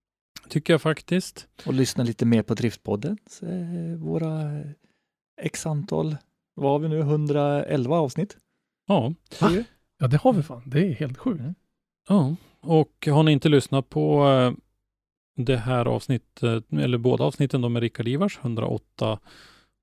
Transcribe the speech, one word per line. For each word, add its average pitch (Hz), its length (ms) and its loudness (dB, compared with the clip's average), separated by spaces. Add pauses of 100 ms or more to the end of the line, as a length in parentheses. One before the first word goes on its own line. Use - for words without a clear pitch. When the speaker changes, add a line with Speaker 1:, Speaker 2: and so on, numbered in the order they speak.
(500)
Speaker 1:
Tycker 156 240 0
jag 151 80 2
faktiskt. - 640 -4 (180)
Speaker 2:
Och 135 80 -2
lyssna 131 300 0
lite 117 220 -2
mer 117 160 4
på 117 120 -4
Driftpodden. 110 640 -2 (120)
Så, - 160 -16
eh, 170 520 -8
våra, 160 440 -4 (180)
eh, 147 60 -10 (760)
x - 240 -8
antal, 156 520 -4 (360)
vad 139 180 0
har 147 80 2
vi 160 100 -2
nu? 156 120 0
Hundraelva 147 960 0
avsnitt? 156 400 -2 (500)
Speaker 1:
Ja. 160 260 0 (160)
Speaker 2:
Ser - 200 2
du? 196 140 2 (360)
Speaker 3:
Ja, 131 80 0
det 135 100 2
har 254 160 4
vi 165 100 0
fan. 120 220 -14
Det 139 220 0
är 156 60 -2
helt 131 240 -6
sjukt. 208 220 -4
Speaker 2:
Mm. 139 160 -8 (520)
Speaker 1:
Ja, 165 280 2 (260)
och 156 460 2
har 151 160 6
ni 156 80 6
inte 151 180 4
lyssnat 139 400 2
på, 151 380 2
eh, 127 260 4 (880)
det 127 140 0
här 120 280 0
avsnittet, 117 880 -4
eller 135 240 0
båda 120 260 2
avsnitten 139 380 0
då 120 80 -2
med 117 120 -2
Rickard 113 260 -4
Ivars, 165 340 -2
hundraåtta 113 800 -4 (640)